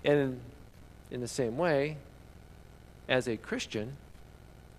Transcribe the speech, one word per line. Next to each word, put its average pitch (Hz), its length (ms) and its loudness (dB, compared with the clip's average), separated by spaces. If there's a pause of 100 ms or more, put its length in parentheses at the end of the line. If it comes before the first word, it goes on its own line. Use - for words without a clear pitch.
And 147 100 8
in, 131 240 2 (680)
in 127 100 -4
the 120 80 -2
same 123 300 0
way, 151 400 4 (1120)
as 127 180 4
a 113 80 2
Christian, 123 600 -4 (840)